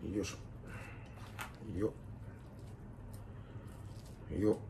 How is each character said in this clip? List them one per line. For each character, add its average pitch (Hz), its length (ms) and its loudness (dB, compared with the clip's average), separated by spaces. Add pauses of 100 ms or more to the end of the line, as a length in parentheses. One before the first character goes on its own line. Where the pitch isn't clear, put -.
(140)
よ 104 80 6
い - 20 6
し - 100 0 (1400)
ょ。 90 40 2
よ。 107 140 6 (2500)
よ。 104 280 10 (120)